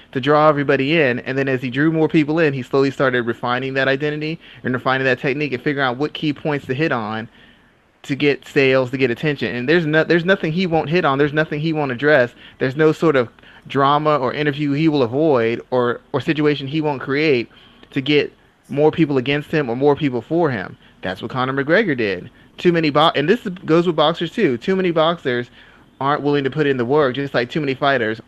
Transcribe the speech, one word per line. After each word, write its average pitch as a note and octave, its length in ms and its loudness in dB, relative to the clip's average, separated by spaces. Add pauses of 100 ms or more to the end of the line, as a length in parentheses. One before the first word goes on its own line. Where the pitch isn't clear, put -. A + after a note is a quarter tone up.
(140)
to C3+ 80 -4
draw D3 260 4
everybody C#3+ 540 2
in, B2 180 2
and C3 180 -6
then C3+ 120 0
as B2+ 120 0
he C3 80 -4
drew C#3+ 220 0
more D#3 160 2
people D#3 320 2
in, D3+ 140 2
he C3+ 80 -6
slowly C#3 300 2
started B2+ 320 0
refining B2 500 -4
that C3+ 160 0
identity D3+ 500 -4 (240)
and B2+ 100 -2
refining C3 320 -2
that B2+ 140 0
technique C#3+ 320 -4
and A#2+ 100 -4
figuring C#3+ 240 -2
out B2 120 -2
what D3 160 -4
key D3+ 180 -4
points C#3+ 360 -6
to C3 60 -4
hit D#3 200 -2
on A2 340 -6 (760)
to C#3+ 120 -6
get C#3 320 0
sales, C3 440 2
to C#3 60 -4
get C3 140 2
attention. C3 420 -4
And B2 140 -6
there's E3 180 2
no, D#3 180 2
there's E3 220 0
nothing F#3 280 0
he F#3 140 0
won't D#3 220 -2
hit F3 160 0
on. C#3 120 2
There's C#3+ 160 2
nothing D#3 260 -2
he D#3+ 140 -2
won't D3 180 -4
address. C3 440 2 (240)
There's C3 160 -2
no D#3 160 4
sort D3+ 240 2
of A#2+ 140 2 (380)
drama D3 500 2
or B2+ 160 -2
interview D3 400 -2
he D#3 140 2
will D3 160 2
avoid A#2+ 580 0 (100)
or, A#2+ 280 0 (140)
or C3 80 -2
situation D3 460 -2
he D3+ 120 -4
won't D3 220 -2
create C3 480 0 (420)
to C#3+ 100 -4
get C#3 300 0 (380)
more D3 220 2
people D3 260 2
against C#3+ 340 -2
him D3 180 0
or A#2 60 -4
more C#3+ 200 2
people B2 260 -2
for D#3+ 280 -2
him. F#2+ 280 -8 (240)
That's F#2 200 -8
what A#2+ 100 -10
Conor C3 220 -4
McGregor D3+ 440 2
did. G2 320 -2 (280)
Too F3+ 140 2
many E3 200 2
bo-, D3+ 240 4
and C#3+ 120 0
this A3+ 140 2 (240)
goes E3 220 4
with E3+ 80 0
boxers D#3+ 360 0
too. D3 260 0
Too F#3+ 180 -2
many F#3 160 0
boxers D#3 580 -2 (500)
aren't C#3 220 -2
willing C#3+ 220 0
to C3 80 -2
put D3+ 160 0
in C3+ 100 0
the A#2+ 80 0
work, C3+ 300 2
just C#3 180 -6
like B2 160 -2
too E3+ 100 -4
many C#3+ 140 -2
fighters B2+ 540 -2